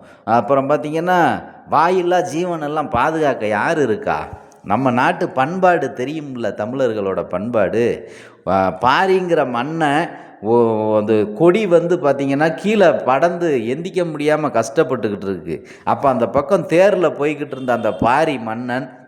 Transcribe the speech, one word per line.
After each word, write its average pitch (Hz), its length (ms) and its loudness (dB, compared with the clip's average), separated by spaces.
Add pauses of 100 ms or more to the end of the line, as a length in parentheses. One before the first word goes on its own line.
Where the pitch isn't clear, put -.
(240)
அப்புறம் 120 460 2
பார்த்தீங்கன்னா, 151 760 0 (280)
வாயில்லா 175 540 2 (100)
ஜீவனெல்லாம் 156 540 -4
பாதுகாக்க 139 580 0
யார் 131 340 0
இருக்கா? 87 460 -2 (360)
நம்ம 120 280 2
நாட்டு 139 380 0
பண்பாடு 165 580 2
தெரியும்ல, 131 680 -6
தமிழர்களோட 107 720 -2
பண்பாடு. 104 880 -2 (360)
ஆ, 95 340 2
பாரிங்கிற 170 680 2
மண்ணை, 147 560 -2 (360)
ஓ, 110 560 2
அந்த 107 280 2 (100)
கொடி 175 300 4
வந்து 170 320 2
பார்த்தீங்கன்னா 139 560 0
கீழே 196 380 4
படந்து 156 680 0
எந்திக்க 165 460 -4
முடியாம 151 600 0
கஷ்டப்பட்டுக்கிட்டு 117 600 -2
இருக்கு. 85 440 -6 (160)
அப்ப 120 260 0
அந்த 123 200 0
பக்கம் 165 380 0
தேர்ல 180 520 2
போய்கிட்டு 143 320 -4
இருந்த 127 220 -4
அந்த 113 200 0
பாரி 135 460 0
மன்னன் 123 680 -8